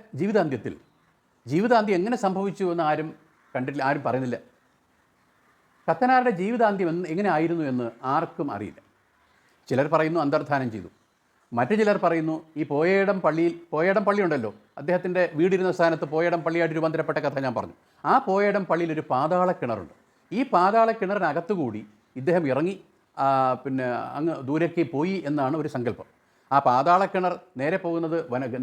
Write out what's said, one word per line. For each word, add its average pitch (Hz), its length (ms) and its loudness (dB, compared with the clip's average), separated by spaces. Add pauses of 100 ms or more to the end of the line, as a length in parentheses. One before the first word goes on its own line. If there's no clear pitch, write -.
(200)
ജീവിതാന്ത്യത്തിൽ, 156 540 0 (720)
ജീവിതാന്ത്യം 214 540 2
എങ്ങനെ 233 240 -2
സംഭവിച്ചു 190 480 -2
എന്ന് 170 180 0
ആരും 156 180 -2 (460)
കണ്ടിട്ടില്ല, 139 340 -4
ആരും 147 140 0
പറയുന്നില്ല. 123 360 -2 (1500)
കത്തനാരുടെ 247 520 4
ജീവിതാന്ത്യം 202 520 2
എന്ന്, 180 200 -2
എങ്ങനെ 190 240 0
ആയിരുന്നു 165 340 0
എന്ന് 123 160 -2 (280)
ആർക്കും 156 420 -2
അറിയില്ല. 98 240 -10 (880)
ചിലർ 135 260 2
പറയുന്നു 160 300 2
അന്തർധാനം 139 500 0
ചെയ്തു, 90 160 -10 (640)
മറ്റു 131 280 0
ചിലർ 208 240 4
പറയുന്നു 160 320 2 (200)
ഈ 151 60 -2 (100)
പോയേടം 190 480 2
പള്ളിയിൽ, 165 340 2 (160)
പോയേടം 190 340 2
പള്ളി 202 220 2
ഉണ്ടല്ലോ, 123 280 -2 (240)
അദ്ദേഹത്തിൻ്റെ 180 460 0 (100)
വീടിരുന്ന 185 440 2
സ്ഥാനത്ത് 165 360 2
പോയേടം 170 280 0
പള്ളിയായിട്ട് 165 360 0
രൂപാന്തരപ്പെട്ട 156 400 -2
കഥ 143 280 -2
ഞാൻ 120 80 -2
പറഞ്ഞു. 92 220 -8 (280)
ആ 165 100 4 (140)
പോയേടം 196 420 0
പള്ളിയിൽ 170 220 0
ഒരു 151 120 -6 (100)
പാതാള 180 380 2
കിണറുണ്ട്. 113 440 -6 (360)
ഈ 214 80 -4 (140)
പാതാള 208 380 4
കിണറിനകത്തുകൂടി 170 880 -2 (360)
ഇദ്ദേഹം 165 360 0
ഇറങ്ങി, 165 220 0 (420)
ആ, 139 100 0 (360)
പിന്നെ 131 240 -4 (320)
അങ്ങ് 160 160 -2 (140)
ദൂരേക്ക് 165 340 0 (100)
പോയി 170 340 -2
എന്നാണ് 147 360 0
ഒരു 151 120 -4
സങ്കല്പം. 120 340 -4 (440)
ആ 139 60 6
പാതാള 143 460 4
കിണർ 180 360 -2 (200)
നേരെ 165 240 -2
പോകുന്നത് 165 320 -2 (160)
വന-, 127 160 -4 (140)